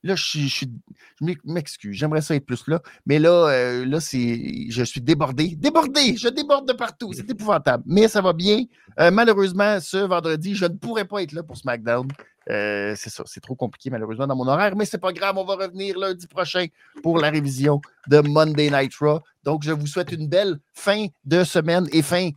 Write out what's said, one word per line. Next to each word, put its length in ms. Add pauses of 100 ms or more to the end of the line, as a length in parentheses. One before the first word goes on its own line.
là, 140
je 80
suis, 240
je 80
suis, 140 (500)
je 40
m'ex-, 200
m'excuse, 520
j'aimerais 260
ça 120
être 100
plus 220
là, 140 (260)
mais 140
là, 280
euh, 380
là, 140
c'est, 680
je 140
suis 180
débordé, 560
débordé, 600
je 120
déborde 380
de 60
partout, 400
c'est 180
épouvantable, 560
mais 220
ça 120
va 120
bien. 320 (340)
Euh, 140
malheureusement, 680
ce 200
vendredi, 580
je 80
ne 120
pourrai 280
pas 180
être 100
là 120
pour 120
SmackDown. 520 (420)
Euh, 460
c'est 140
ça, 160
c'est 140
trop 140
compliqué 360
malheureusement 360
dans 100
mon 120
horaire, 260
mais 120
c'est 140
pas 120
grave, 260
on 60
va 100
revenir 420
lundi 300
prochain 400 (380)
pour 140
la 120
révision 500 (280)
de 120
Monday 500
Night 260
Raw. 240 (240)
Donc, 180
je 80
vous 160
souhaite 240
une 180
belle 300 (140)
fin 340 (180)
de 200
semaine 480
et 100
fin 340